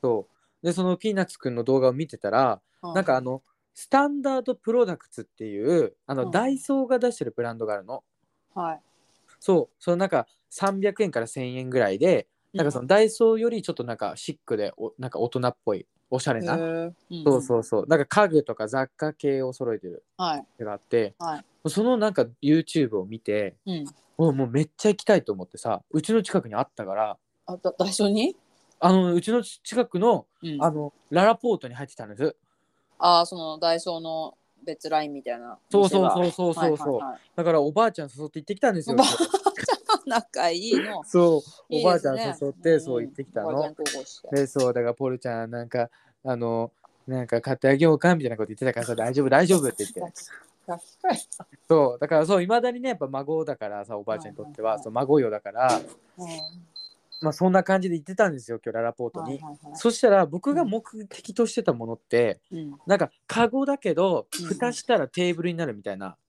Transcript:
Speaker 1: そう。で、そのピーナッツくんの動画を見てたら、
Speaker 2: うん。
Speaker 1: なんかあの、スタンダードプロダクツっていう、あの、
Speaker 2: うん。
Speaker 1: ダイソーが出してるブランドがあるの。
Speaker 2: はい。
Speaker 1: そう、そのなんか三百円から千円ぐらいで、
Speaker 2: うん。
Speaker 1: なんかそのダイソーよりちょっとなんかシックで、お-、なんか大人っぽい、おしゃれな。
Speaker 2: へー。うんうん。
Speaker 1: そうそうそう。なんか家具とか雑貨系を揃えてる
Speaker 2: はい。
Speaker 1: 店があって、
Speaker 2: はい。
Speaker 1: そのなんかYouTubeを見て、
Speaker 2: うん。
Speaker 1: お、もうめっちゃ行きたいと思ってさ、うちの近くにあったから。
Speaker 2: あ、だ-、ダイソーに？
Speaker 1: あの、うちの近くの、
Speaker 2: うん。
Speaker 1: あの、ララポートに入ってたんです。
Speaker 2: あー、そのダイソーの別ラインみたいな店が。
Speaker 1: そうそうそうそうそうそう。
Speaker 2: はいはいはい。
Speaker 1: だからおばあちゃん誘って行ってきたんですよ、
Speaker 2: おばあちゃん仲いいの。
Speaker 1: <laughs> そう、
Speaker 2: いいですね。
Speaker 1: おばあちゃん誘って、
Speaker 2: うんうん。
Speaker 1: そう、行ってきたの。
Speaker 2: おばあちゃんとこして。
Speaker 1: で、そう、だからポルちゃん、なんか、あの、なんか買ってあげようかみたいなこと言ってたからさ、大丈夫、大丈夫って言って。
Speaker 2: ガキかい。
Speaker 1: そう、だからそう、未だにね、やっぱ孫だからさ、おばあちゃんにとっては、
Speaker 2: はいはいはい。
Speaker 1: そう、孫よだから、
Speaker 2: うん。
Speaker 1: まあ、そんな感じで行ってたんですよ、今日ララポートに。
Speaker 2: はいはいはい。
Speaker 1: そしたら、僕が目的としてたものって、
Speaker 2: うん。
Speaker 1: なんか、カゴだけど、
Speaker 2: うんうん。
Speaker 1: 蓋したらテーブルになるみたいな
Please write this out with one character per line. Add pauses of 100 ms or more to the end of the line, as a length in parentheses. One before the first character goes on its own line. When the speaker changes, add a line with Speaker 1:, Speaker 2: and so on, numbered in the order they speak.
Speaker 1:
そ (340)
う。
で、
そ
の
ピ
ー
ナ
ッ
ツ
く
ん
の
動
画
を
見
て
た
ら、 (200)
Speaker 2:
う
ん。
Speaker 1:
な
ん
か
あ
の、 (320)
ス
タ
ン
ダ
ー
ド
プ
ロ
ダ
ク
ツ
っ
て
い
う、 (120)
あ
の、
Speaker 2:
う
ん。
Speaker 1:
ダ
イ
ソ
ー
が
出
し
て
る
ブ
ラ
ン
ド
が
あ
る
の。 (500)
Speaker 2:
は
い。 (580)
Speaker 1:
そ
う、
そ
の
な
ん
か (220)
三
百
円
か
ら
千
円
ぐ
ら
い
で、 (260)
Speaker 2:
う
ん。
Speaker 1:
な
ん
か
そ
の
ダ
イ
ソ
ー
よ
り
ち
ょ
っ
と
な
ん
か
シ
ッ
ク
で、
お-、
な
ん
か
大
人
っ
ぽ
い、 (240)
お
し
ゃ
れ
な。
Speaker 2:
へ
ー。
う (220)
ん (160)
う
ん。
Speaker 1:
そ
う
そ
う
そ
う。
な
ん
か
家
具
と
か
雑
貨
系
を
揃
え
て
る (140)
Speaker 2:
は
い。 (120)
Speaker 1:
店
が
あ
っ
て、
Speaker 2:
は
い。 (240)
Speaker 1:
そ
の
な
ん
か (160)
YouTube
を
見
て、 (100)
Speaker 2:
う
ん。 (300)
Speaker 1:
お、
も
う
め
っ
ち
ゃ
行
き
た
い
と
思
っ
て
さ、
う
ち
の
近
く
に
あ
っ
た
か
ら。 (300)
Speaker 2:
あ、
だ-、
ダ
イ
ソ
ー
に？ (440)
Speaker 1:
あ
の、
う
ち
の
近
く
の、 (160)
Speaker 2:
う
ん。
Speaker 1:
あ
の、 (160)
ラ
ラ
ポ
ー
ト
に
入
っ
て
た
ん
で
す。 (640)
Speaker 2:
あ
ー、
そ
の
ダ
イ
ソ
ー
の (260)
別
ラ
イ
ン
み
た
い
な (140)
店
が。
Speaker 1:
そ
う
そ
う
そ
う
そ
う
そ
う
そ
う。
Speaker 2:
は
い
は
い
は
い。 (140)
Speaker 1:
だ
か
ら
お
ば
あ
ち
ゃ
ん
誘
っ
て
行
っ
て
き
た
ん
で
す
よ、
Speaker 2:
お
ば
あ
ち
ゃ
ん (880)
仲
い
い
の。
Speaker 1:
<laughs>
そ (260)
う、
Speaker 2:
い
い
で
す
ね。
Speaker 1:
お
ば
あ
ち
ゃ
ん
誘
っ
て、
Speaker 2:
う
ん
う
ん。
Speaker 1:
そ
う、
行
っ
て
き
た
の。
Speaker 2:
お
ば
あ
ち
ゃ
ん
と
こ (160)
し
て。
Speaker 1:
で、
そ
う、
だ
か
ら
ポ
ル
ち
ゃ
ん、
な
ん
か、 (360)
あ
の、 (360)
な
ん
か
買
っ
て
あ
げ
よ
う
か
み
た
い
な
こ
と
言
っ
て
た
か
ら
さ、
大
丈
夫、
大
丈
夫
っ
て
言
っ
て。 (640)
Speaker 2:
ガ
キ
か
い。 (480)
Speaker 1:
そ
う、
だ
か
ら
そ
う、
未
だ
に
ね、
や
っ
ぱ
孫
だ
か
ら
さ、
お
ば
あ
ち
ゃ
ん
に
と
っ
て
は、
Speaker 2:
は
い
は
い
は
い。
Speaker 1:
そ
う、
孫
よ
だ
か
ら、 (360)
Speaker 2:
う
ん。 (920)
Speaker 1:
ま
あ、
そ
ん
な
感
じ
で
行
っ
て
た
ん
で
す
よ、
今
日
ラ
ラ
ポ
ー
ト
に。
Speaker 2:
は
い
は
い
は
い。
Speaker 1:
そ
し
た
ら、
僕
が
目
的
と
し
て
た
も
の
っ
て、 (120)
Speaker 2:
う
ん。
Speaker 1:
な
ん
か、 (160)
カ
ゴ
だ
け
ど、 (120)
Speaker 2:
う
ん
う
ん。
Speaker 1:
蓋
し
た
ら
テ
ー
ブ
ル
に
な
る
み
た
い
な (120)